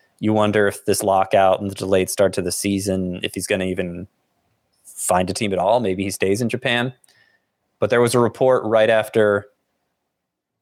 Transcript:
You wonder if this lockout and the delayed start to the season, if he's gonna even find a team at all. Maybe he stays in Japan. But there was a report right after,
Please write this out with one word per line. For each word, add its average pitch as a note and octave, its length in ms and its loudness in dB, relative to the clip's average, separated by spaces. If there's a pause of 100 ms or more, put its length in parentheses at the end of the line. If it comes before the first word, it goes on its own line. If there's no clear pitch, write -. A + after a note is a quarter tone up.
(180)
You G#2+ 140 -2
wonder G#2 340 2
if - 180 -4
this G2 180 0
lockout F#2+ 580 2
and G2 100 -6
the G2 60 -14
delayed F#2+ 340 0
start F#2+ 240 0
to F#2+ 80 -4
the F2 80 -4
season, F#2+ 720 -4
if - 120 -8
he's - 120 -8
gonna F#2+ 200 -2
even F2+ 420 -6 (760)
find - 460 -4
a - 20 -6
team G2+ 200 -4
at F2+ 80 -2
all. G#2+ 180 2
Maybe F#2+ 240 -2
he G2 80 -4
stays G2+ 300 -2
in A#2 80 -2
Japan. A#2+ 440 -4 (840)
But G#2+ 120 -2
there A#2+ 100 2
was A#2+ 160 2
a - 20 4
report B2 460 2
right A2 260 2
after, G#2+ 560 2 (1160)